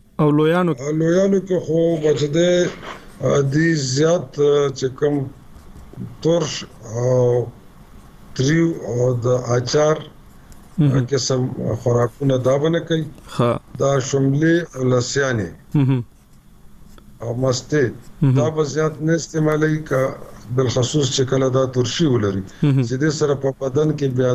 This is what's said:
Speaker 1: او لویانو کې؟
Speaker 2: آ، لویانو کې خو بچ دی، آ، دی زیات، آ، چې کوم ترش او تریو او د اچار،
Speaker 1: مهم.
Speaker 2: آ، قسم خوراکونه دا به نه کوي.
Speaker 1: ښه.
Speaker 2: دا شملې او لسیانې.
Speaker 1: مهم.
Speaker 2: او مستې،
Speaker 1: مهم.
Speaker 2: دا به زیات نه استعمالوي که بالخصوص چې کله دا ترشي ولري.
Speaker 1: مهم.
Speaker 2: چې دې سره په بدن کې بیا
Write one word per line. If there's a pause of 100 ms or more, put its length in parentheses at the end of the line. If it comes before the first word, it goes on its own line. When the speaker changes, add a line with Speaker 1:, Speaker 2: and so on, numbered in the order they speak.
(200)
Speaker 1:
او
لویانو
کې؟
Speaker 2:
آ،
لویانو
کې
خو
بچ
دی، (600)
آ،
دی
زیات،
آ،
چې
کوم (960)
ترش (280)
او (880)
تریو (140)
او
د
اچار، (840)
Speaker 1:
مهم.
Speaker 2:
آ، (100)
قسم (340)
خوراکونه
دا
به
نه
کوي. (320)
Speaker 1:
ښه.
Speaker 2:
دا
شملې
او
لسیانې.
Speaker 1:
مهم. (1160)
Speaker 2:
او
مستې، (380)
Speaker 1:
مهم.
Speaker 2:
دا
به
زیات
نه
استعمالوي
که (480)
بالخصوص
چې
کله
دا
ترشي
ولري. (200)
Speaker 1:
مهم.
Speaker 2:
چې
دې
سره
په
بدن
کې
بیا